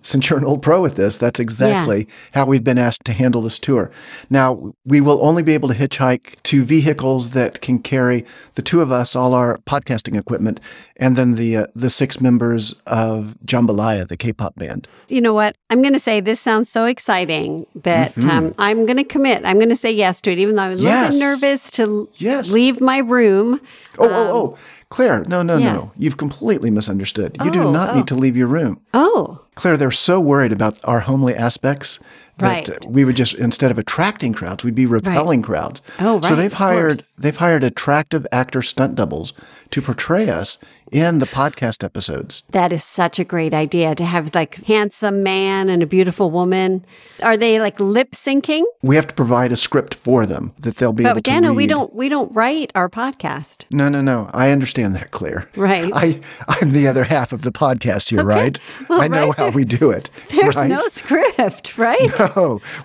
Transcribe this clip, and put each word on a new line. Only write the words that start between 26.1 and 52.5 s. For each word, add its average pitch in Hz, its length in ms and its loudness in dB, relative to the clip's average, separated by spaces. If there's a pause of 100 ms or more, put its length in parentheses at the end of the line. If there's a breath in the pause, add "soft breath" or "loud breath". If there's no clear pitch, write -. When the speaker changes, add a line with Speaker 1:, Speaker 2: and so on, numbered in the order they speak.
Speaker 1:
completely 139 540 -2
misunderstood. 98 720 -4
You - 80 0
do 180 120 2
Speaker 2:
Oh, 143 80 2
Speaker 1:
not 170 180 0
Speaker 2:
oh. 240 60 -2
Speaker 1:
need 127 120 2
to 131 80 -2
leave 127 220 2
your 127 100 2
room. 135 320 -2 (140)
Speaker 2:
Oh. 277 480 2 (140)
Speaker 1:
Claire, 175 200 2
they're 135 160 2
so 180 300 2
worried 139 320 4
about 104 320 -2
our 117 160 0
homely 135 340 0
aspects 135 640 -4 (380 loud breath)
that 180 320 -2
Speaker 2:
Right. - 200 -12
Speaker 1:
we 135 140 4
would 127 140 2
just, 123 180 0
instead 120 340 0
of 110 80 0
attracting 135 560 -2
crowds, 92 300 -8
we'd 120 120 -2
be 127 100 2
repelling 143 560 0
Speaker 2:
Right. 107 40 -6
Speaker 1:
crowds. 82 360 -6 (180 loud breath)
Speaker 2:
Oh, 202 220 2
Speaker 1:
So 170 80 -2
Speaker 2:
right, 165 60 4
Speaker 1:
they've 170 100 2
Speaker 2:
of 202 80 -4
Speaker 1:
hired, 175 460 0
Speaker 2:
course. - 80 -20 (100)
Speaker 1:
they've 147 180 -2
hired 165 300 2
attractive 147 640 -2
actor 123 300 -2
stunt 127 340 -2
doubles 82 380 -4 (380 loud breath)
to 139 100 -4
portray 165 480 -2
us 90 280 -6 (320 loud breath)
in 165 300 2
the 131 60 2
podcast 135 580 -4
episodes. - 680 -8
Speaker 2:
That 175 200 0
is 170 100 -4
such - 380 -2
a 175 60 -2
great 160 280 -2
idea 156 420 0
to 175 100 -4
have, 170 280 -4
like, 160 340 -4
handsome 208 540 0
man 190 460 0
and 180 160 2
a - 20 2
beautiful 180 460 2
woman. 185 540 0 (360 loud breath)
Are 226 140 2
they, 220 240 2
like, 208 180 -2
lip 208 360 0
syncing? 285 500 0 (180)
Speaker 1:
We 135 140 4
have 156 120 2
to - 60 -16
provide 123 380 2
a 120 60 0
script - 360 -2
for 120 320 2
them 95 360 -6
that 117 160 -6
they'll 120 160 0
be 113 100 0
Speaker 2:
But 240 60 4
Speaker 1:
able 214 140 0
to 262 60 -2
Speaker 2:
Dana, 320 240 4
we 269 100 0
Speaker 1:
read. 302 80 0
Speaker 2:
don't, 294 220 -2
we 247 140 -4
don't 277 260 -2
write 262 400 -2